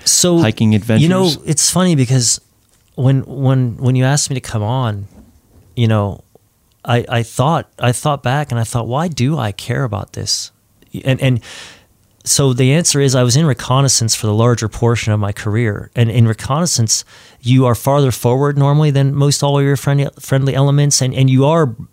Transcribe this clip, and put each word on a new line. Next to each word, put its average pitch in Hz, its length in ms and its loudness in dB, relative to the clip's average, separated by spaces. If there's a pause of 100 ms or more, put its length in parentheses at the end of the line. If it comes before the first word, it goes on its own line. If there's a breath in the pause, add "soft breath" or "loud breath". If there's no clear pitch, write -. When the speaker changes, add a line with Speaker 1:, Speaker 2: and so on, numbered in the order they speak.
Speaker 1:
So, 175 340 2
Speaker 2:
hiking 113 360 2
adventures? 110 280 2
Speaker 1:
you 156 60 4
know, 185 220 2 (160)
it's 147 240 -2
funny 180 260 2
because 127 420 0 (580)
when, 135 260 2
when, 131 560 -2
when 131 180 0
you 127 80 2
asked 139 260 0
me 143 40 -4
to 127 60 -6
come 110 220 -6
on, 107 460 -4 (680)
you 117 140 0
know, 104 340 0 (640)
I, 120 240 0
I 117 140 -2
thought, 135 560 -2
I 123 140 0
thought 143 300 -4
back 143 280 -4
and 117 100 -2
I 113 40 -2
thought, 113 240 -6
"Why 139 200 -2
do 143 300 -2
I 110 140 -4
care 135 320 -6
about 101 300 -8
this?" - 360 -8 (540)
And, 131 180 0
and 127 180 0 (840 loud breath)
so 139 280 0
the 127 200 2
answer 156 280 0
is 135 140 2
I 127 80 2
was 123 140 2
in 165 100 2
reconnaissance 127 680 0
for - 100 -6
the 104 80 0
larger 113 340 2
portion 117 460 -2
of 104 60 0
my 101 120 -4
career. 107 640 -4
And 117 140 2
in 117 180 4
reconnaissance, 135 760 -2 (360 loud breath)
you 131 260 4
are 120 100 2
farther 139 340 0
forward 139 480 0
normally 147 320 2
than 139 240 2
most 139 300 0
all 143 180 0
your 143 140 2
friendly, 139 320 -2 (100)
friendly 135 380 -2
elements. 143 440 2
And, 127 140 -2
and 135 160 4
you 131 160 4
are, 151 280 2 (180)